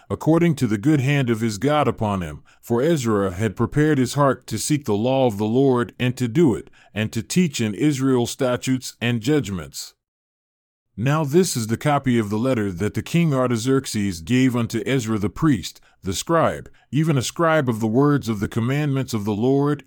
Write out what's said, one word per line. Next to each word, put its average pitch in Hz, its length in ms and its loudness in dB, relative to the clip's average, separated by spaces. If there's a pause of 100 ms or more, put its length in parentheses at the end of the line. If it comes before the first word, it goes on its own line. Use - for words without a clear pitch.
(100)
according 160 460 2
to 127 100 0
the 107 100 0
good 139 240 2
hand 135 300 0
of 110 100 0
his 113 160 -2
God 135 320 0
upon 101 320 -2
him, 76 220 -10 (180)
for 117 220 0
Ezra 117 500 2
had 98 240 -2
prepared 147 400 2
his 123 160 0
heart 139 360 0
to 110 100 -6
seek 147 260 -2
the 107 80 -2
law 127 340 2
of 104 120 -2
the 107 80 0
Lord 120 520 2
and 123 200 -2
to 123 100 -2
do 127 260 4
it, - 140 -8 (240)
and 107 180 -4
to 113 120 -6
teach 180 360 0
in 107 140 -2
Israel 131 540 0
statutes 127 760 -2
and 117 220 -2
judgments. 98 720 -4 (1000)
Now 139 300 -2
this 160 320 2
is 113 120 -4
the 113 100 -2
copy 139 400 0
of 107 100 0
the 107 80 -2
letter 113 340 0
that 95 220 -4
the 110 100 -4
king 170 300 0
Artaxerxes 120 880 0
gave 123 340 2
unto 113 300 -2
Ezra 127 320 -2
the - 140 -2
priest, - 500 0 (220)
the 95 100 -4
scribe, 117 560 -2 (220)
even 151 260 0
a 120 60 0
scribe 160 480 0
of 110 100 -4
the 113 60 0
words 127 420 2
of 107 120 -4
the 107 80 -2
commandments 135 680 -2
of 104 100 -4
the 107 80 -2
Lord 139 540 0